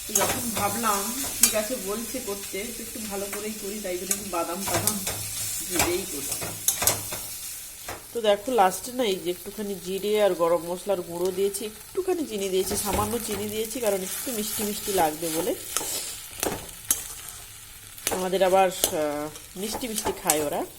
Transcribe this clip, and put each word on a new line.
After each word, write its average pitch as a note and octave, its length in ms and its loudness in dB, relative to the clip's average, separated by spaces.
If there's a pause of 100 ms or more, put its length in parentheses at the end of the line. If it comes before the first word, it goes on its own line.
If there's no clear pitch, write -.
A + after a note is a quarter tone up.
তো - 60 -8 (100)
যখন A#3+ 220 2 (160)
ভাবলাম G3+ 440 2 (360)
ঠিক - 220 8
আছে A#3 140 0 (140)
বলছে A#3 280 -4 (120)
করতে, G3 300 -6 (160)
তো - 120 -8
একটু - 120 -8 (120)
ভালো G3 240 -4
করেই G#3+ 280 -4
করি, G3+ 220 -4
তাই F3+ 160 -2
জন্য G3 160 -2
একটু G#3 200 -6
বাদাম E3+ 320 -2
টাদাম F#3 280 2 (720)
ভেজেই F3+ 440 2
করছি। - 260 -4 (1700)
তো A#3+ 140 -2
দেখো G#3 240 4 (100)
লাস্টে F#3 380 4
না C4 140 4
এই F3+ 120 0
যে F3 100 0
একটুখানি G3+ 400 -6 (120)
জিরে G3 260 0 (140)
আর F#3 60 8 (100)
গরম E3+ 260 6
মশলার F#3 400 0
গুঁড়ো F3 200 0 (100)
দিয়েছি, G3 320 2
একটুখানি F4+ 600 0
চিনি G3 240 0
দিয়েছি, F#3+ 200 2 (100)
সামান্য G#3 280 2 (140)
চিনি G#3 280 -2
দিয়েছি, A3 300 -2
কারণ G3 240 4
একটু - 200 -4 (100)
মিষ্টি G#3+ 300 -2
মিষ্টি G#3 220 -4 (100)
লাগবে D#3 260 2 (100)
বলে। F#3+ 160 0 (2750)
আমাদের F#3 320 2
আবার, F#3+ 220 8
আহ, D3+ 560 0 (340)
মিষ্টি A3 300 -4
মিষ্টি G#3 220 0 (100)
খায় D#3 240 4
ওরা E3+ 140 0 (180)